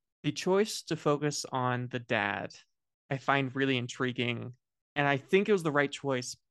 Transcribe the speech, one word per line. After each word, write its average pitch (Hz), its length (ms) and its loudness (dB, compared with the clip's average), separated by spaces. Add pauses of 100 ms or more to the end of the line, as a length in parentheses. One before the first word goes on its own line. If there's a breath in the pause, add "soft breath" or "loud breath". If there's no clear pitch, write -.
(220)
the 147 100 -2
choice 196 500 0
to 160 140 -4
focus 147 540 -2
on 123 380 -2
the 127 100 -4
dad, 101 560 -2 (560)
I 139 80 -2
find 135 360 2
really 135 220 2
intriguing. 120 800 -4 (420)
And 143 100 4
I 143 100 4
think 196 320 2
it 214 40 6
was 185 100 4
the 160 100 0
right 143 180 4
choice. 131 460 -4 (140)